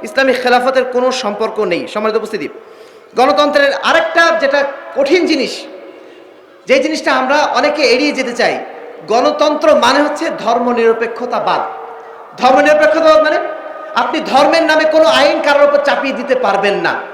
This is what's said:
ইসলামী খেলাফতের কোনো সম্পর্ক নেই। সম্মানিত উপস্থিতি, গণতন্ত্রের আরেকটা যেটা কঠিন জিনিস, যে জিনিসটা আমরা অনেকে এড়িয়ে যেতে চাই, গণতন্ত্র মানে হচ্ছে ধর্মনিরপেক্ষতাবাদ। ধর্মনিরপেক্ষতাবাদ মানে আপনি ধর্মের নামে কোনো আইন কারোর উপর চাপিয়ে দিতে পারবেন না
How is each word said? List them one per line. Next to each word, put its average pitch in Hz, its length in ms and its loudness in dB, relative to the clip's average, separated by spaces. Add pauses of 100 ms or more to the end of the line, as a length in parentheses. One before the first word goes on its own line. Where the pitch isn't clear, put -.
ইসলামী 262 300 0
খেলাফতের 247 520 0
কোনো 247 260 -2
সম্পর্ক 214 480 -6
নেই। 175 280 -2
সম্মানিত 214 300 -4
উপস্থিতি, 208 300 -6 (680)
গণতন্ত্রের 285 580 2
আরেকটা 330 680 2
যেটা 277 240 0 (320)
কঠিন 294 300 2
জিনিস, 269 400 -4 (1000)
যে - 140 2
জিনিসটা 311 320 -2
আমরা 262 420 0
অনেকে 294 280 0
এড়িয়ে 269 300 2
যেতে 240 220 -4
চাই, 185 320 -2 (420)
গণতন্ত্র 294 680 2
মানে 254 260 2
হচ্ছে 302 280 -2
ধর্মনিরপেক্ষতাবাদ। 226 1300 -2 (800)
ধর্মনিরপেক্ষতাবাদ 302 840 4
মানে 311 160 0 (560)
আপনি - 240 -2
ধর্মের 294 440 2
নামে 311 200 2
কোনো 311 220 4
আইন 294 360 2
কারোর 285 320 4
উপর 285 120 2
চাপিয়ে 262 280 -2
দিতে 247 220 -2
পারবেন 196 380 0
না 170 220 -2 (180)